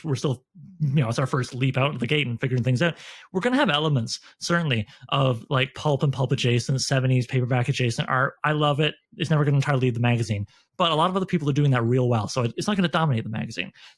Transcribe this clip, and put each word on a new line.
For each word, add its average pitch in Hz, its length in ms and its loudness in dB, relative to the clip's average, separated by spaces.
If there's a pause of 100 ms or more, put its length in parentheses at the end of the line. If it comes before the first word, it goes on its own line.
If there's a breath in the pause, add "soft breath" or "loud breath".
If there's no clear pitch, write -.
we're 151 100 -2
still, 131 300 -4 (360)
you 147 220 2
know, 110 60 0
it's 113 100 -2
our 135 80 0
first 127 300 -4
leap 127 200 0
out 139 160 0
of 139 60 -8
the 123 80 -4
gate 147 220 0
and 117 120 -6
figuring 127 220 -2
things 127 200 2
out. 165 120 0 (380 loud breath)
We're 185 80 -2
gonna 247 160 0
have 277 140 2
elements, 147 500 0 (180 loud breath)
certainly, 151 480 0 (220 loud breath)
of, 131 420 0
like, 131 240 0
pulp 147 300 0
and 139 80 2
pulp 139 180 -2
adjacent, 123 500 0
seventies 131 460 0
paperback 123 420 0
adjacent 127 400 -2
art. 131 260 0 (100)
I 151 80 2
love 147 260 2
it. 151 160 0 (220)
It's 170 120 -4
never 151 160 4
gonna 139 120 4
entirely 139 320 2
leave 117 60 0
the 117 60 -2
magazine. 110 460 0 (320 soft breath)
But 170 120 2
a 156 40 2
lot 165 160 2
of 185 60 -2
other 190 100 0
people 151 240 0
are - 20 2
doing 143 200 4
that 123 100 2
real 123 260 2
well, 110 200 0
so 123 160 -4
it, 117 120 -2
it's - 100 -4
not 208 100 0
gonna 180 120 2
dominate 151 360 0
the 107 60 -8
magazine. 110 420 -8 (260 loud breath)